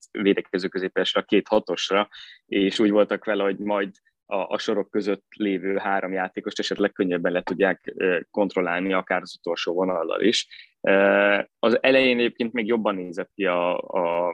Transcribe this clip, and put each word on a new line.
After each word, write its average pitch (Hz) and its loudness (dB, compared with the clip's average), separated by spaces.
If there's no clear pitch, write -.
védekező 98 0
középesre, 92 -2
a - -2
két 98 2
hatosra, 104 0
és 98 0
úgy 107 4
voltak 101 2
vele, 104 -2
hogy 98 -2
majd 101 -2
a, 104 -6
a 95 -4
sorok 101 -2
között 101 -2
lévő 98 -2
három 98 -2
játékost 95 -6
esetleg 101 -2
könnyebben 87 -2
le 90 -2
tudják, 92 -2
ö, 90 0
kontrollálni, 92 -2
akár 92 -2
az - -16
utolsó 85 -4
vonallal 87 -2
is. - 2
Ö, 101 4
az 117 2
elején 131 4
egyébként 117 -2
még 117 -2
jobban 110 0
nézett 90 -8
ki 98 -2
a, 87 0
a, 87 -2